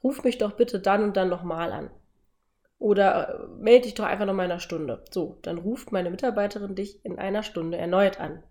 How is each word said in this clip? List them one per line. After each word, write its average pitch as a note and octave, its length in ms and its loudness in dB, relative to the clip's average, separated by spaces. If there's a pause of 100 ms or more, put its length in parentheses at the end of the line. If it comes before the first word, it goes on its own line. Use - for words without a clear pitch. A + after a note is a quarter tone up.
Ruf C4+ 200 0
mich A#3+ 140 2
doch G#3 160 0
bitte A#3 260 0
dann G3+ 240 4
und G3+ 140 0
dann F#3 120 2
nochmal F3 420 -4
an. D#3+ 180 -8 (880)
Oder, G3 520 4
äh, - 180 -10 (120)
melde A#3+ 240 8
dich A3 120 -8
doch G#3+ 100 -4
einfach G#3 200 -2
noch G3 80 0
mal F#3 120 0
in F3+ 60 -2
einer F3 80 -4
Stunde.“ D#3 500 -8
So, - 320 -6
dann E3+ 160 -6
ruft G#3 340 -6
meine F3 200 -2
Mitarbeiterin G3+ 640 -4
dich G3+ 300 -8
in F3+ 120 -8
einer G3+ 260 -4
Stunde E3+ 340 -6
erneut F#3 420 2
an. D#3+ 320 -10